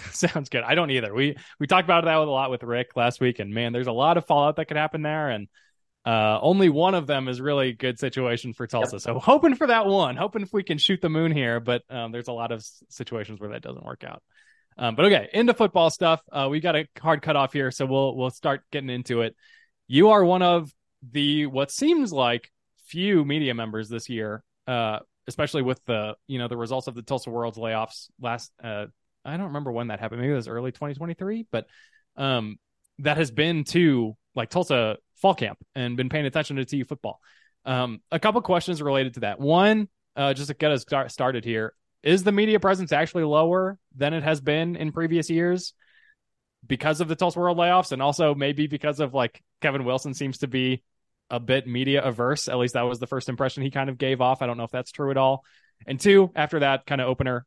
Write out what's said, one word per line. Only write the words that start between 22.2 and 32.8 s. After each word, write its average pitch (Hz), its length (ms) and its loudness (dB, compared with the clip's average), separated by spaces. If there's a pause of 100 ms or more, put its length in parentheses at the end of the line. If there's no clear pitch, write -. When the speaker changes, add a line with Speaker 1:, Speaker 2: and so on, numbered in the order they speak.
Speaker 1:
few 175 400 2
media 139 300 -2
members 110 340 -6
this 117 180 -8
year, 110 360 -6 (240)
uh, 113 320 -2 (260)
especially 143 380 -2
with 127 220 -2
the, 107 280 -2 (140)
you 135 100 -6
know, 120 100 -4
the 120 80 -8
results 120 300 -6
of 127 80 -10
the 120 80 -14
Tulsa 127 300 -6
World's 117 260 -6
layoffs 110 540 -6 (100)
last, - 300 -6 (120)
uh, 107 220 -8 (400)
I 147 120 -10
don't 190 100 -8
remember 143 240 -8
when 117 160 -6
that 104 120 -8
happened. 113 220 -8
Maybe 139 120 0
it - 20 0
was 117 120 -4
early 120 240 -8
twenty 143 220 -10
twenty-three, 190 580 -8
but, 117 140 -4 (500)
um, 120 440 -2 (400)